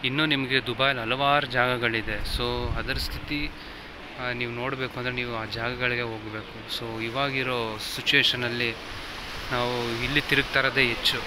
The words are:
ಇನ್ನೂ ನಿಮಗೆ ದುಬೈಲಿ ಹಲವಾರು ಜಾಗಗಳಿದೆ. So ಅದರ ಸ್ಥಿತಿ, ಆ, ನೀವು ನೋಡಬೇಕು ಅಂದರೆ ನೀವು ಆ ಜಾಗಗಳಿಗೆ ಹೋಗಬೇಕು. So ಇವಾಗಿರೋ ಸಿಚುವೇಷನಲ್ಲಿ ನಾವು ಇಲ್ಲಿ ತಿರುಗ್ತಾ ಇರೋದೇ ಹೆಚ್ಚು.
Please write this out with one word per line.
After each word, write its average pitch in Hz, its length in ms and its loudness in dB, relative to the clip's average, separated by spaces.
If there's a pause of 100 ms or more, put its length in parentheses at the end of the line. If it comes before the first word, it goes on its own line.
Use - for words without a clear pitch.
ಇನ್ನೂ 143 220 2
ನಿಮಗೆ 135 400 2
ದುಬೈಲಿ 127 340 2
ಹಲವಾರು 139 460 4
ಜಾಗಗಳಿದೆ. 117 880 2
So 120 420 0
ಅದರ 120 160 -2
ಸ್ಥಿತಿ, - 560 -4 (680)
ಆ, 123 120 -2
ನೀವು 120 200 -2
ನೋಡಬೇಕು 127 460 -4
ಅಂದರೆ 123 140 -2
ನೀವು 120 240 -4
ಆ 110 80 -4
ಜಾಗಗಳಿಗೆ 120 580 -2
ಹೋಗಬೇಕು. 110 760 -6
So 113 260 -4
ಇವಾಗಿರೋ 127 720 -2
ಸಿಚುವೇಷನಲ್ಲಿ 120 960 2 (800)
ನಾವು 120 520 0
ಇಲ್ಲಿ 143 160 4
ತಿರುಗ್ತಾ 139 400 4
ಇರೋದೇ 131 260 4
ಹೆಚ್ಚು. 117 400 2